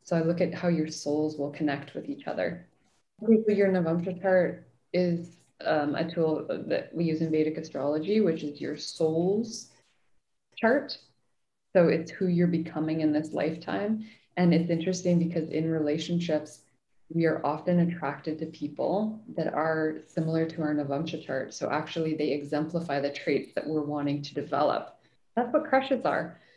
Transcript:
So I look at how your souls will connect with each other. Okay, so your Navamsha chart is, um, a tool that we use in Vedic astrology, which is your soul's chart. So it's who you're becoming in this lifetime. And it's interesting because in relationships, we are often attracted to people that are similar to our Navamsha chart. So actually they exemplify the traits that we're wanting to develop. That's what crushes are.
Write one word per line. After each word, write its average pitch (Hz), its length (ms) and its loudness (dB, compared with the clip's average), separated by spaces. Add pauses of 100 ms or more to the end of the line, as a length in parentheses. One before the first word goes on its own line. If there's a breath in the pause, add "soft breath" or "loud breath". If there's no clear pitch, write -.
So - 140 -2
I 165 60 2
look 175 180 2
at 170 140 0
how 180 140 -2
your 156 200 2
souls 151 480 -2
will 143 140 -4
connect 143 440 -4
with - 140 -10
each - 180 -8
other. - 400 -4 (560)
Okay, 220 240 6
so 208 80 6
your 196 140 4
Navamsha 175 520 0
chart 185 460 2 (260)
is, 175 440 0 (280)
um, 147 300 0
a 170 160 -2
tool 156 360 0 (200)
that - 280 -2
we 170 100 0
use 160 160 0
in 160 100 0
Vedic 156 280 2
astrology, 156 640 0
which 180 220 2
is 143 180 -8
your 143 160 -6
soul's 175 920 0 (880)
chart. 262 420 0 (760)
So 175 140 8
it's 165 220 0
who - 160 -2
you're 175 200 4
becoming 160 560 0
in 156 100 4
this 151 200 -2
lifetime. 196 720 -2 (320 loud breath)
And 180 160 6
it's 165 180 4
interesting 175 480 2
because 165 320 0
in 160 200 0
relationships, 160 880 -2 (480)
we 165 180 0
are 156 200 0
often 175 340 2
attracted 156 600 -2
to 160 60 -6
people 156 760 -4 (160)
that 160 180 -2
are 156 520 0
similar 160 400 0
to 160 160 -6
our 151 120 0
Navamsha 147 500 -2
chart. - 300 -6
So - 160 -4
actually 156 440 -2
they 151 180 0
exemplify 147 680 -2
the 143 120 0
traits - 420 -2
that - 120 -4
we're 156 180 -2
wanting 143 380 -2
to - 120 -12
develop. - 640 0 (380)
That's 240 160 0
what 302 140 2
crushes 262 380 2
are. 143 360 -2 (160 soft breath)